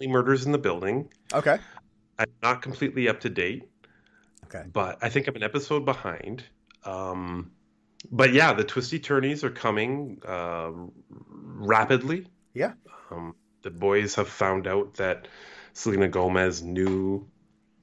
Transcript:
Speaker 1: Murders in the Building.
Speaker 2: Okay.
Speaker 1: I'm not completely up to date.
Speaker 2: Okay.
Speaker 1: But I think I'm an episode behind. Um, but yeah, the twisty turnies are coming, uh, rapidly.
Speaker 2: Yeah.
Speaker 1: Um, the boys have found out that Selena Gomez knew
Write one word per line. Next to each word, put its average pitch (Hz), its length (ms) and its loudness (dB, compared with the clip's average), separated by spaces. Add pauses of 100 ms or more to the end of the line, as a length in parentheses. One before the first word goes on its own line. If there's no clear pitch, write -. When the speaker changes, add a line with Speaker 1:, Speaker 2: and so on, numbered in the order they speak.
Speaker 1:
Murders 131 460 2
in 143 60 2
the 147 60 2
Building. 101 500 -2 (240)
Speaker 2:
Okay. 147 260 4 (600)
Speaker 1:
I'm 110 120 0 (120)
not 123 200 2
completely 131 460 -2
up 107 120 0
to 120 100 -4
date. 95 380 -4 (760)
Speaker 2:
Okay. 80 280 -14
Speaker 1:
But 92 300 -2
I 120 60 0
think 135 180 0
I'm 139 100 -4
an 110 60 -6
episode 143 420 -2
behind. 110 600 -4 (400)
Um, 92 680 -6 (600)
but 127 220 6
yeah, 147 200 8
the 104 120 2
twisty 127 340 -4
turnies 139 460 0
are 120 60 0
coming, 120 760 -2
uh, 85 440 -4 (580)
rapidly. 120 1000 2 (260)
Speaker 2:
Yeah. 175 200 -2 (380)
Speaker 1:
Um, 85 240 -10 (280)
the - 80 -10
boys 98 460 2
have 101 120 0
found 95 380 0
out 101 280 -2
that 92 340 -4 (440)
Selena 98 360 2
Gomez 92 540 2
knew 95 640 0 (560)